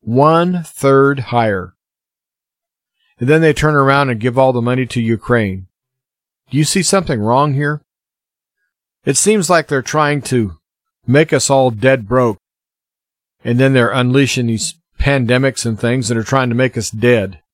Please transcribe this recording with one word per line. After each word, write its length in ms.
One-third 1160
higher. 560
And 100
then 120
they 120
turn 220
around 360
and 100
give 180
all 140
the 100
money 240
to 160
Ukraine. 640
Do 60
you 60
see 220
something 360
wrong 320
here? 300
It 120
seems 340
like 160
they're 160
trying 400
to 300
make 280
us 180
all 200
dead 360
broke, 320
and 160
then 140
they're 180
unleashing 560
these 280
pandemics 680
and 120
things 300
that 80
are 60
trying 260
to 60
make 240
us 120
dead. 520